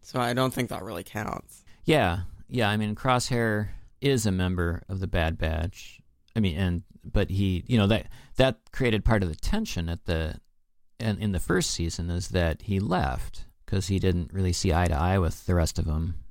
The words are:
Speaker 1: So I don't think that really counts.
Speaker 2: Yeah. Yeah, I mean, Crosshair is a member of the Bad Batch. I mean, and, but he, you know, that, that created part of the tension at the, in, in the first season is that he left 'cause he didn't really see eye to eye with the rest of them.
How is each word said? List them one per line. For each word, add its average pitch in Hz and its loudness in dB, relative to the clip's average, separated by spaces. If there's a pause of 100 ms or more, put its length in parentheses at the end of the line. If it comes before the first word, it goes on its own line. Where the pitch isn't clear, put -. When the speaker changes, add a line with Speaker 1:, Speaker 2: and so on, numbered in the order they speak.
Speaker 1:
So - -6
I 120 0
don't 131 2
think 123 -4
that 90 -8
really 87 -8
counts. - -10 (220)
Speaker 2:
Yeah. 101 2 (260)
Yeah, 117 0
I 107 0
mean, 107 -2
Crosshair 117 0 (320)
is 135 2
a 101 2
member 90 0
of 95 -6
the 92 -4
Bad 82 0
Batch. 80 -4 (360)
I 113 2
mean, 95 2
and, 87 0 (200)
but - 0
he, 95 0
you 123 4
know, 98 6
that, 107 2 (300)
that 131 4 (120)
created 107 2
part 107 4
of 87 0
the 78 -6
tension 139 -2
at 85 -6
the, 80 -2 (640)
in, 110 0
in 104 0
the 90 0
first - 0
season 85 -4
is 87 -4
that 85 2
he 98 0
left 104 -2 (200)
'cause 98 -2
he 98 2
didn't 87 2
really 92 0
see 90 0
eye 87 4
to 85 2
eye 90 2
with 82 0
the 90 4
rest 82 2
of 80 0
them. 80 -2 (180)